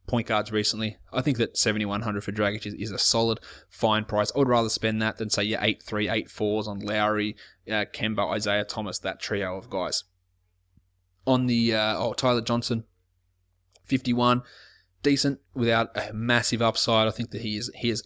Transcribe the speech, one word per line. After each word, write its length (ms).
point 180
guards 240
recently. 460
I 100
think 160
that 180
seventy-one 460
hundred 220
for 80
Dragic 340
is, 80
is 160
a 80
solid, 400
fine 360
price. 300
I 60
would 80
rather 220
spend 320
that 160
than, 120
say, 140
your 180
eight 180
three, 280
eight 200
fours 380
on 140
Lowry, 560
uh, 240
Kemba, 360
Isaiah 360
Thomas, 340
that 220
trio 360
of 140
guys. 320
On 180
the, 300
uh, 200
oh, 160
Tyler 280
Johnson, 460
fifty-one. 580
Decent 380
without 420
a 160
massive 480
upside. 460
I 60
think 180
that 120
he 140
is, 200
he 120
is 180